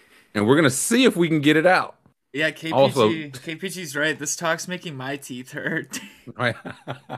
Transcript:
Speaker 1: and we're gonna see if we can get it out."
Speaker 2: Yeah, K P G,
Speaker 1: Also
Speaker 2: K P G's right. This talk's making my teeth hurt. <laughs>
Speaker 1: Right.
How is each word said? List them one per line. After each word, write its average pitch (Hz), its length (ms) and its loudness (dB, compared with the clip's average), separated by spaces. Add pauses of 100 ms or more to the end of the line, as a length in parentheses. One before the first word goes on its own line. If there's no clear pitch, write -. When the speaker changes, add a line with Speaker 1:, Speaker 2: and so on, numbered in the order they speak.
(340)
Speaker 1:
and 104 120 0
we're 131 100 6
gonna 156 140 4
see 233 340 2
if 226 120 4
we 165 120 2
can 156 120 0
get 151 160 4
it 160 100 4
out." 170 300 2 (360)
Speaker 2:
Yeah, 156 180 -2
K 147 120 -12
P 160 80 -8
G, - 20 -6
Speaker 1:
Also 127 360 4 (220)
Speaker 2:
K 147 240 -12
P 185 140 -10
G's 165 260 -10
right. 147 240 -2
This 151 160 -6
talk's 165 320 -4
making 175 300 -10
my 131 200 -8
teeth 127 360 -14
hurt. - 520 -8
<laughs> - 60 -20 (260)
Speaker 1:
Right. 120 200 -2 (600)